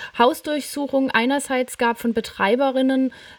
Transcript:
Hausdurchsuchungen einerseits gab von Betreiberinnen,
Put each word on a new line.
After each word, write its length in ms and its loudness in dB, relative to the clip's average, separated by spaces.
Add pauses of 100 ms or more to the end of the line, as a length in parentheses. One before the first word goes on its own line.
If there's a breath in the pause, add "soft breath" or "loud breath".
(160 loud breath)
Hausdurchsuchungen 920 0
einerseits 680 0
gab 200 0
von 160 -2
Betreiberinnen, 960 2 (260 loud breath)